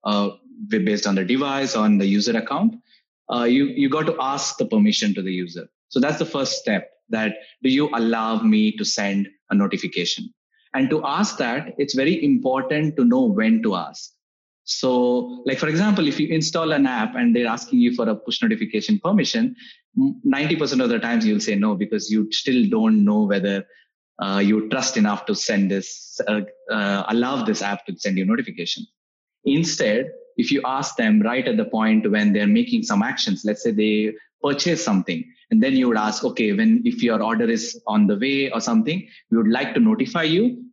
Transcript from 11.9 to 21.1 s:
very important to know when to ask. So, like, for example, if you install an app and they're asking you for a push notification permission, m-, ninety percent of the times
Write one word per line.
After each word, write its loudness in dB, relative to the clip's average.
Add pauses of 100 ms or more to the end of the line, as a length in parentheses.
very 0
important 0
to 0
know 4
when 2
to -2
ask. -10 (500)
So, 0
like, -2
for -2
example, 2
if -2
you 0
install -2
an 2
app -2
and 4
they're 2
asking 0
you 4
for -2
a 0
push -6
notification 0
permission, 0 (420)
m-, 0
ninety 0
percent 0
of 2
the 2
times 0